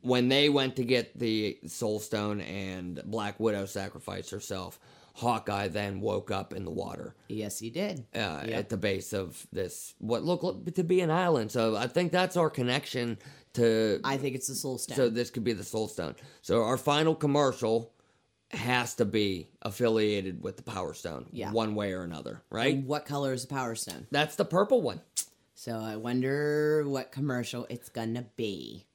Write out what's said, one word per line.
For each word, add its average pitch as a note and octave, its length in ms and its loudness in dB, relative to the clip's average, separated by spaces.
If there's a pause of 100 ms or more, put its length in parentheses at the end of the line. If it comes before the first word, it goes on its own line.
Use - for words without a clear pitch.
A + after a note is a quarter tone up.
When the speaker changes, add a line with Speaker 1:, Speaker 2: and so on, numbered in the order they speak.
Speaker 1:
when B2 280 4
they C#3+ 200 6
went C3+ 280 4
to B2+ 80 0
get A#2+ 340 0
the A2 480 0
Soul G#2+ 320 -2
Stone G#2 420 -2
and F#2 640 -8
Black G#2 340 -4
Widow G#2 260 2
sacrificed F#2+ 680 -8
herself, F#2+ 480 -8 (360)
Hawkeye G#2+ 520 0
then G2+ 320 -2
woke G2 320 -2
up G2 220 -4
in G2 100 -8
the F2+ 80 -6
water. - 440 -8 (120)
Speaker 2:
Yes, G#2+ 320 -6
he A2+ 120 -8
did. E3 340 -6 (100)
Speaker 1:
Uh, E2 300 -4
Speaker 2:
Yep. - 80 -4
Speaker 1:
at - 160 -4
the A2+ 80 -2
base F#2+ 360 -2
of F#2+ 380 -4
this, - 460 -6
what A2 260 -2
looked E3+ 520 -2
to F#3 80 2
be F3+ 180 4
an E3+ 100 2
island. D#3+ 400 4
So A2+ 240 4
I A2+ 120 0
think F3 260 2
that's F#3 240 2
our D#3+ 140 4
connection B2 680 -2 (380)
to A2 480 6
Speaker 2:
I C3+ 140 0
think C3+ 180 -2
it's C3 120 -4
the C3+ 80 -6
Soul C3 220 -4
Stone. - 180 -6
Speaker 1:
So C3 140 6
this A#2 220 -2
could A#2 120 -4
be A#2 100 2
the G2+ 100 -6
Soul A2 260 -2
Stone. D#2+ 260 -4 (280)
So A2 200 4
our B2 140 2
final D#3 380 4
commercial C3 760 2 (600)
has B2 440 0
to A#2+ 100 2
be G2 440 0 (140)
affiliated G#2+ 800 2
with G2 120 -6
the - 80 -20
Power F#2 300 -6
Stone, C#2+ 400 -8
Speaker 2:
Yeah. A2+ 180 -6
Speaker 1:
one G#2+ 240 2
way G2+ 160 0
or F#2 120 -4
another, D2 460 -8
right? B2+ 260 2
Speaker 2:
And C#3 120 -2
what D3 180 -2
color C#3 280 -2
is C3 80 -4
the C3 120 -10
Power B2+ 220 -2
Stone? E2 360 -10
Speaker 1:
That's D3+ 260 0
the G3+ 80 2
purple G#3 360 4
one. G#2 200 -2 (540)
Speaker 2:
So - 240 -8
I A2 180 -6
wonder D3 880 2
what C3+ 240 -2
commercial B2 580 -2
it's A#2+ 200 -10
gonna A#2 380 -4 (100)
be. F2 580 -6